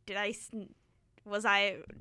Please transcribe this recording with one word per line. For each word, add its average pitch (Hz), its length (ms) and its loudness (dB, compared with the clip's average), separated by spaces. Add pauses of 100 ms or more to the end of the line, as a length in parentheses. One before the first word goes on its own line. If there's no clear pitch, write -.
did 196 100 -8
I, 208 140 -2
s-, - 220 -10 (760)
was 208 200 -2
I 202 320 4 (240)